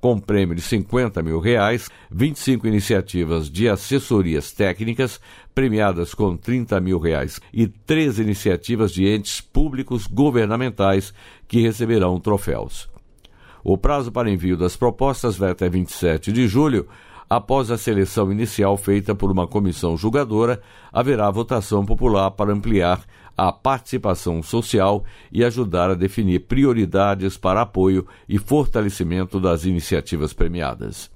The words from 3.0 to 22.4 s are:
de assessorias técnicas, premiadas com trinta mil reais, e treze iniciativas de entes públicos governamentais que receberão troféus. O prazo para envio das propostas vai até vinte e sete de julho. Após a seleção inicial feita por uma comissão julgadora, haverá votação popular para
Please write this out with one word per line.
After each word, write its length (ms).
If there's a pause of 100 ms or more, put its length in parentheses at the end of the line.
de 180
assessorias 840
técnicas, 680 (320)
premiadas 640
com 220
trinta 440
mil 180
reais, 420 (120)
e 140
treze 560
iniciativas 680
de 140
entes 340
públicos 680
governamentais 1040 (360)
que 120
receberão 600
troféus. 680 (760)
O 120
prazo 360
para 180
envio 260
das 200
propostas 600
vai 140
até 180
vinte 200
e 40
sete 400
de 140
julho. 420 (400)
Após 440
a 40
seleção 540
inicial 460
feita 360
por 200
uma 160
comissão 480
julgadora, 680 (300)
haverá 360
votação 560
popular 460
para 220